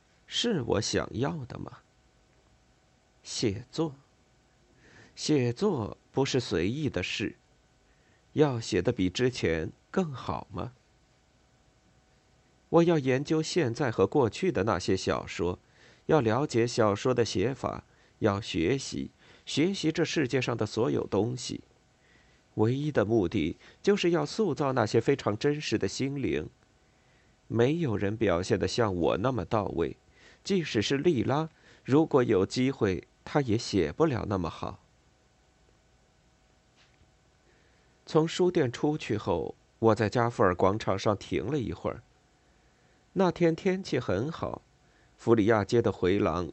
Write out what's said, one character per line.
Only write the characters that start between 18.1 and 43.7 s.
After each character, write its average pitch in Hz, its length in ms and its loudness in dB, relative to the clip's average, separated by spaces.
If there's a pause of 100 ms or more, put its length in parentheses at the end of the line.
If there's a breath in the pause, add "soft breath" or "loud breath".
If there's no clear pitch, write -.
要 101 200 2
学 98 380 0
习， - 320 -8 (340 soft breath)
学 180 300 0
习 156 160 -2
这 156 140 0
世 139 240 0
界 131 120 0
上 120 160 -2
的 113 80 -2
所 107 260 0
有 123 180 0
东 113 280 0
西。 - 260 -10 (920 soft breath)
唯 113 200 2
一 147 160 -4
的 113 140 2
目 101 240 2
的 85 300 -2 (240 loud breath)
就 202 120 4
是 180 180 0
要 151 120 2
塑 170 300 -2
造 139 180 0
那 120 140 2
些 113 120 2
非 143 160 4
常 107 220 0
真 147 240 0
实 113 160 -2
的 95 100 -2
心 135 360 -4
灵。 78 260 -2 (1000 soft breath)
没 120 280 2
有 143 180 0
人 101 220 -2
表 92 260 2
现 98 160 0
得 95 80 0
像 101 300 0
我 71 220 2
那 120 120 -2
么 107 140 -4
到 104 220 -2
位， 78 280 -4 (480 soft breath)
即 185 220 0
使 120 160 -2
是 139 160 0
莉 143 260 2
拉， 143 280 -2 (340 soft breath)
如 147 220 4
果 131 180 4
有 101 220 4
机 131 240 0
会， 98 360 -2 (200)
她 143 160 0
也 120 160 0
写 85 340 -2
不 160 140 0
了 110 200 -2
那 98 120 -2
么 82 100 -4
好。 - 320 -10 (3250 soft breath)
从 160 200 2
书 180 240 2
店 139 220 2
出 151 240 0
去 107 220 -4
后， 85 360 -2 (240)
我 113 160 6
在 104 140 2
加 117 220 0
富 120 120 0
尔 90 120 6
广 98 240 4
场 98 200 -2
上 104 160 2
停 76 300 -4
了 143 140 -4
一 85 160 -6
会 - 160 -6
儿。 - 100 -8 (1120 soft breath)
那 175 180 2
天 165 240 2
天 185 280 -2